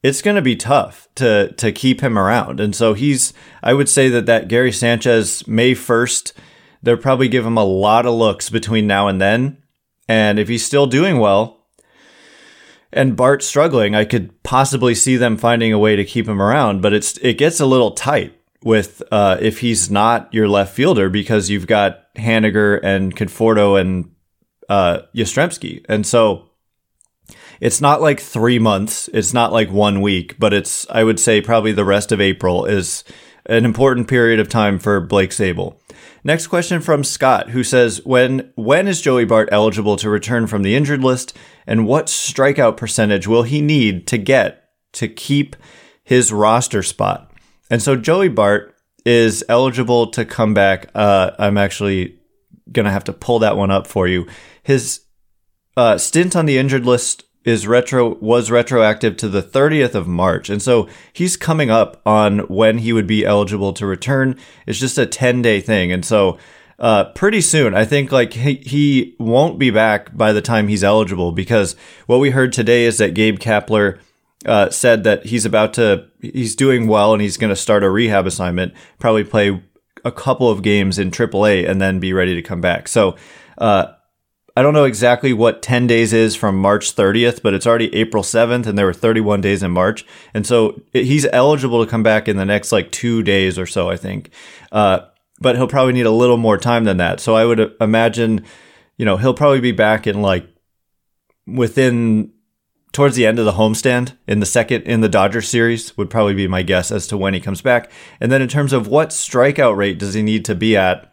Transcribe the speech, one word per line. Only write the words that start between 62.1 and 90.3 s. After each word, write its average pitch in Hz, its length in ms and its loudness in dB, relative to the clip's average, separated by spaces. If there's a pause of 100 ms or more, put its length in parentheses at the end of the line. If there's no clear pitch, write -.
when 110 360 2
he 117 160 -2
would 104 140 0
be 107 180 0
eligible 101 480 0
to 101 140 -8
return. 131 500 -2 (300)
It's 110 100 -6
just 127 220 -4
a 120 80 0
ten-day 120 540 0
thing. 92 300 -2
And 90 140 -4
so, 98 320 2 (400)
uh, 110 360 2
pretty 208 280 0
soon, 143 320 0
I 104 120 2
think, 139 260 -2
like, 123 220 2
he, 131 240 -2
he 139 600 0
won't 120 400 0
be 131 140 0
back 107 440 0
by 107 180 2
the 104 80 0
time 107 260 0
he's 101 160 -2
eligible, 98 480 0
because 95 440 -2 (300)
what 123 140 2
we 139 100 2
heard 127 240 0
today 120 320 2
is 113 140 0
that 92 160 0
Gabe 107 240 0
Kapler, 104 580 0 (480)
uh, 104 240 2
said 113 360 0
that 104 200 0
he's 110 200 -4
about 107 280 0
to, 104 340 0 (140)
he's 117 340 -8
doing 127 320 2
well 107 260 4
and 104 100 0
he's 98 140 -6
gonna 107 180 -2
start 104 280 0
a 98 60 2
rehab 101 380 0
assignment, 90 460 -4 (260)
probably 110 240 0
play 101 400 0 (420)
a 120 60 -4
couple - 360 -2
of 101 140 0
games 98 380 0
in 92 100 -2
triple 107 380 -2
A 95 180 2
and 95 160 -2
then 95 180 0
be 92 140 -4
ready 92 220 0
to 85 80 -6
come 87 180 -10
back. 87 260 -2
So, 98 280 0 (420)
uh, 101 360 0 (640)
I 123 60 2
don't 147 120 4
know 151 100 4
exactly 123 500 2
what 110 280 0
ten 123 260 0
days 113 240 2
is 110 240 2
from 98 220 -2
March 101 340 0
thirtieth, 117 500 0
but 101 120 0
it's 95 120 -4
already 117 300 2
April 110 260 -2
seventh, 117 460 0
and 101 100 -2
there 101 80 2
were 90 80 0
thirty-one 107 480 0
days 98 220 -2
in 90 80 -2
March. 92 340 -2 (280)